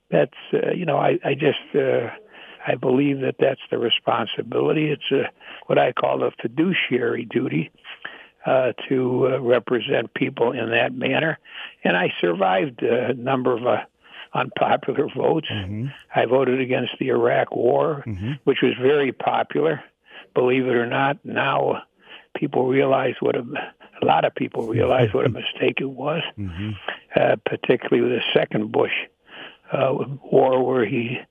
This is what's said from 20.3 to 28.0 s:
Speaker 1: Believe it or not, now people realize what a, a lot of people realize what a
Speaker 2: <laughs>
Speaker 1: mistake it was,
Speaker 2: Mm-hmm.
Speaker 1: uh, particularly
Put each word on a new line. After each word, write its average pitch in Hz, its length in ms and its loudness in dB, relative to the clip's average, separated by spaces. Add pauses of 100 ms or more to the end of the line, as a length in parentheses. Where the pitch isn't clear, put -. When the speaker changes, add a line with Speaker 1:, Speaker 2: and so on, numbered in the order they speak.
Speaker 1:
Believe 127 320 2
it 127 100 0
or 120 120 2
not, 135 360 0
now 135 600 -2 (520)
people 135 320 0
realize 131 520 2
what - 160 2
a, 123 100 -4 (560)
a - 40 0
lot - 200 4
of - 80 0
people 120 340 -6
realize 117 460 2
what 127 140 2
a - 20 2
Speaker 2:
<laughs> - 120 -6
Speaker 1:
mistake - 380 -2
it 139 120 -4
was, 143 320 -4 (140)
Speaker 2:
Mm-hmm. 101 340 -8 (440)
Speaker 1:
uh, 123 200 2 (100)
particularly - 560 0